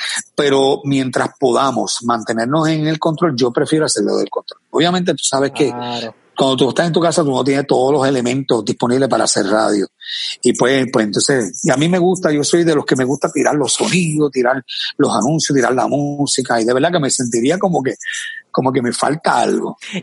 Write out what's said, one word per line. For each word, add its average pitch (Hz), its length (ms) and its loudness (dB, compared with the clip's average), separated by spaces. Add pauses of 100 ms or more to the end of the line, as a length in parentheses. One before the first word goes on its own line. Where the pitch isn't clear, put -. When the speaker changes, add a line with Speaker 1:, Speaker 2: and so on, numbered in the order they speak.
(360)
Speaker 1:
pero 135 500 2
mientras 131 520 -2
podamos 120 680 0
mantenernos 120 680 0
en 156 180 0
el 160 120 -2
control, 160 360 0
yo 120 160 0
prefiero 151 340 0
hacerlo 101 320 0
del 101 120 -2
control. - 400 -10
Obviamente 175 440 0
tú 135 100 -6
sabes 135 280 0
que 139 180 0
Speaker 2:
Claro. 120 460 -8 (200)
Speaker 1:
cuando 135 220 2
tú 131 120 2
estás 170 180 0
en 160 60 -2
tu 180 60 2
casa, 165 240 2
tú 143 60 0
no 127 140 0
tienes 139 240 0
todos 131 260 2
los 135 140 2
elementos 127 580 0
disponibles 123 420 0
para 113 180 2
hacer 104 200 0
radio. 104 400 2 (560)
Y 120 120 2
pues, 131 380 2
pues 110 140 2
entonces, 104 580 -2
y 165 80 2
a 127 60 2
mí 156 100 2
me 180 120 2
gusta, 175 320 2
yo 147 120 0
soy 170 200 2
de 160 100 2
los 143 120 0
que 147 100 2
me 127 100 0
gusta 143 260 -2
tirar 123 240 0
los 135 180 0
sonidos, 151 580 0
tirar 127 320 0 (340)
los 135 180 2
anuncios, 143 400 0
tirar 120 200 2
la 113 120 0
música, 139 720 -2
y 110 60 0
de 123 80 2
verdad 147 180 2
que 175 80 0
me 135 120 0
sentiría 123 480 0
como 170 240 0
que, 127 100 -2 (580)
como 127 220 0
que 131 80 0
me 120 100 0
falta 139 480 0
algo. 104 380 -2 (260)